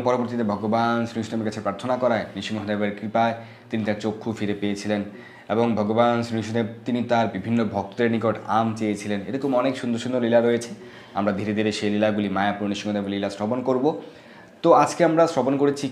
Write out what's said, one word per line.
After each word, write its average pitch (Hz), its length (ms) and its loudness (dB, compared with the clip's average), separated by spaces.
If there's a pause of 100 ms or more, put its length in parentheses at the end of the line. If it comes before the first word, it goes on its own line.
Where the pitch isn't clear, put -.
পরবর্তীতে 120 400 0
ভগবান 110 520 2 (100)
শ্রী 113 120 -8
নৃসিংহদেবের 113 300 -4
কাছে 107 120 -6
প্রার্থনা 101 360 -2
করায় 120 280 2 (100)
নৃসিংহদেবের 104 640 -4
কৃপায় 113 380 0 (340)
তিনি 113 160 -2
তার 104 160 0
চক্ষু 107 320 -4
ফিরে 104 220 -4
পেয়েছিলেন 101 480 -2 (460)
এবং 113 180 2 (100)
ভগবান 113 460 4
শ্রী 117 140 -6
নৃসিংহদেব, 110 320 -2 (160)
তিনি 123 160 -2 (100)
তার 117 240 4
বিভিন্ন 113 260 0 (140)
ভক্তদের 101 360 0
নিকট 113 260 0 (120)
আম 113 180 2 (120)
চেয়েছিলেন। 104 480 -2
এরকম 135 240 -2 (100)
অনেক 135 160 0
সুন্দর 120 280 -2
সুন্দর 127 200 -2
লীলা 117 160 6
রয়েছে। 117 300 2 (440)
আমরা 101 240 0
ধীরে 98 200 -2
ধীরে 107 140 2
সেই 104 220 -2
লীলাগুলি, 104 420 2
মায়াপুর 101 320 0
নৃসিংহদেবের 101 460 -2
লীলা 101 160 -2
শ্রবণ 107 280 -4 (100)
করব। 127 160 2 (800)
তো 165 60 4 (140)
আজকে - 220 0
আমরা 165 220 6
শ্রবণ 135 360 2
করেছি 139 300 2